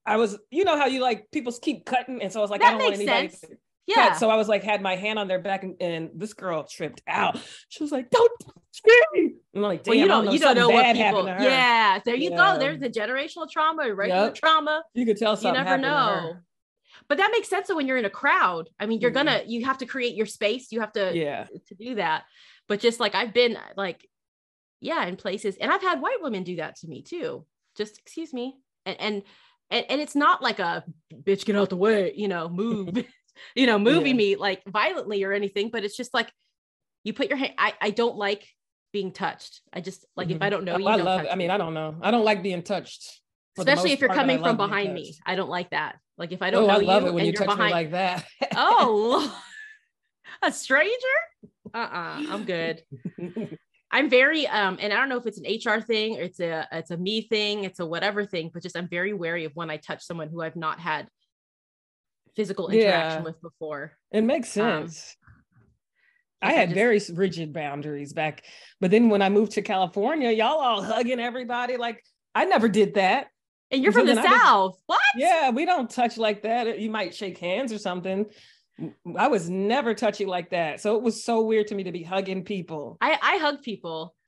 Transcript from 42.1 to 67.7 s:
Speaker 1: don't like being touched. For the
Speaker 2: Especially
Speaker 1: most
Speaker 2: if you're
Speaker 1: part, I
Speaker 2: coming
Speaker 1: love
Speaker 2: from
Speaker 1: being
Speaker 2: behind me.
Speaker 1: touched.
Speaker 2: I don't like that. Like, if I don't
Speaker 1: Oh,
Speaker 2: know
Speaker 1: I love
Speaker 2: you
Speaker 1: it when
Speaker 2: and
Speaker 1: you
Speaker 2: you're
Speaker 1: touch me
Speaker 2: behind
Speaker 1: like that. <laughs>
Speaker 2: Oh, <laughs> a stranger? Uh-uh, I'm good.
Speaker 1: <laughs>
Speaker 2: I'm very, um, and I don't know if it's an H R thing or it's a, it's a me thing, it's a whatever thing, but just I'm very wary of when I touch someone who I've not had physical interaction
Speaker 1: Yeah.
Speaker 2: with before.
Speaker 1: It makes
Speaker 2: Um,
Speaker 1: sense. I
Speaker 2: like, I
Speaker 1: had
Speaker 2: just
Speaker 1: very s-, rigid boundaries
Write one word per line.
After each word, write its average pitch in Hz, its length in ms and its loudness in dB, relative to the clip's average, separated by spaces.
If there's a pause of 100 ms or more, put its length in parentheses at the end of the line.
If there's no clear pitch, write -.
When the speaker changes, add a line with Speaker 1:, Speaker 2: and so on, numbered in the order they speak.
Speaker 1:
don't 233 140 2
like 208 180 2
being 180 200 -4
touched. - 580 -10 (340)
For 185 80 -6
the 262 80 4
Speaker 2:
Especially 285 180 4
Speaker 1:
most 277 60 4
Speaker 2:
if 277 60 -4
you're 269 80 4
Speaker 1:
part, 294 100 2
I - 20 4
Speaker 2:
coming 262 160 4
Speaker 1:
love 160 60 -2
Speaker 2:
from 226 140 2
Speaker 1:
being 202 120 0
Speaker 2:
behind 202 240 -2
me. 165 200 -10
Speaker 1:
touched. 151 120 -20
Speaker 2:
I 180 100 -2
don't 185 140 -4
like 175 220 -6
that. 151 260 -6 (220)
Like, 170 120 -8
if 180 120 -8
I 185 80 0
don't 196 140 4
Speaker 1:
Oh, - 20 6
Speaker 2:
know 202 80 6
Speaker 1:
I - 20 6
love 196 260 4
Speaker 2:
you 180 60 0
Speaker 1:
it 175 40 -4
when 175 120 2
Speaker 2:
and - 20 2
Speaker 1:
you 202 60 0
Speaker 2:
you're 202 140 0
Speaker 1:
touch 202 100 0
me 220 60 2
Speaker 2:
behind 208 80 2
Speaker 1:
like 170 200 -2
that. 180 340 -2 (160)
<laughs> - 140 -4
Speaker 2:
Oh, 262 880 2 (480)
<laughs> - 540 -16
a 330 80 0
stranger? 320 420 0 (800)
Uh-uh, 165 560 -8
I'm 202 160 -8
good. 165 380 -6 (340)
Speaker 1:
<laughs> 175 420 -10 (320)
Speaker 2:
I'm 262 180 0
very, 269 380 4
um, 190 340 0
and 208 100 -2
I 208 60 0
don't 262 120 0
know 254 80 -4
if 240 80 -8
it's 214 120 -8
an 160 80 -14
H 220 200 -4
R 220 160 0
thing 220 360 -2
or 131 60 -8
it's 175 180 -12
a, 165 320 -4
it's 165 180 -10
a 170 60 -8
me 208 300 -4
thing, 208 360 -2
it's 185 160 -10
a 180 60 -4
whatever 196 400 -2
thing, 165 280 -8
but 170 80 -12
just 180 140 -12
I'm 175 140 -8
very 180 240 -4
wary 170 320 -6
of 147 100 -10
when 165 140 -10
I 156 80 -8
touch 156 260 -12
someone 165 260 -10
who 165 120 -10
I've 160 160 -10
not 160 220 -6
had 160 280 -6 (1300)
physical 190 340 -6
interaction 170 520 4
Speaker 1:
Yeah. - 20 -6
Speaker 2:
with 160 180 -10
before. 156 520 -12 (180)
Speaker 1:
It 220 120 2
makes 269 340 -2
Speaker 2:
Um, 202 260 0
Speaker 1:
sense. - 320 -16 (1300)
I 190 60 -2
Speaker 2:
like, 277 80 2
I 320 40 4
Speaker 1:
had 185 100 4
Speaker 2:
just 175 60 0
Speaker 1:
very 214 220 4
s-, 202 120 -2
rigid 165 440 -2
boundaries 143 600 -8